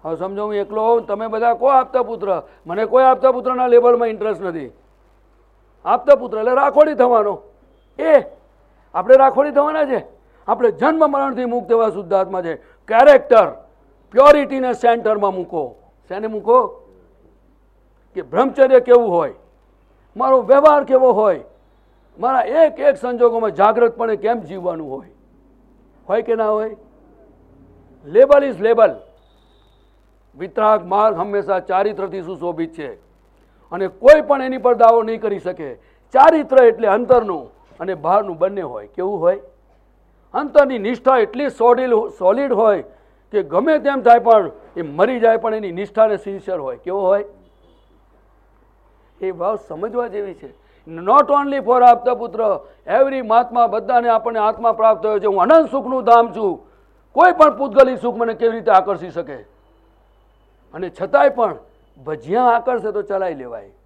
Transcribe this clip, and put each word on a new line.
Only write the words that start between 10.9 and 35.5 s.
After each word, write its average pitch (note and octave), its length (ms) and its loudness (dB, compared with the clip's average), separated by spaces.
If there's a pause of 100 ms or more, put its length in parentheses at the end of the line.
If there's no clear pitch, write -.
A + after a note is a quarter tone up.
મરણથી C4+ 340 -4
મુક્ત A#3 260 -6
એવા A3+ 200 0
શુદ્ધાત્મા F#3 520 -4
છે. E3 140 -8 (320)
કેરેક્ટર, A3+ 640 6 (600)
પ્યોરિટીને C4+ 600 4
સેન્ટરમાં A3 640 0
મૂકો. E3+ 400 -8 (340)
શેને G3+ 180 -10
મૂકો? A3 600 -2 (1300)
કે F3 80 -10
બ્રહ્મચર્ય C4 580 2
કેવું A#3+ 280 4
હોય, F3 260 -2 (840)
મારો C4 260 2
વ્યવહાર C#4+ 420 4
કેવો C4 280 4
હોય, F#3+ 320 0 (720)
મારા A#3+ 220 -2
એક D4+ 400 0
એક C#4 160 0
સંજોગોમાં A#3 540 0
જાગ્રતપણે A3+ 680 0
કેમ A3 240 -4
જીવવાનું E3 500 -10
હોય, C3+ 180 -14 (1000)
હોય A3 140 -2
કે A3+ 120 -2
ના A3 160 -2
હોય? G#3+ 260 -4 (1400)
Label C#4 300 6
is A#3 180 -6
label. A3 300 2 (1500)
વિતરાગ G#3 480 -2
માર્ગ G3+ 320 0
હંમેશા G3+ 400 -4
ચારિત્રથી F#3+ 640 -4
સુશોભિત E3 500 -10
છે C#3 220 -14 (800)
અને F#3 160 -6
કોઈ C#4+ 320 4
પણ C#4+ 220 -2
એની C4 160 -8
પર B3 160 0
દાવો A#3 280 4
નહીં A3 180 -8
કરી G3+ 180 -6
શકે. D#3+ 360 -12 (400)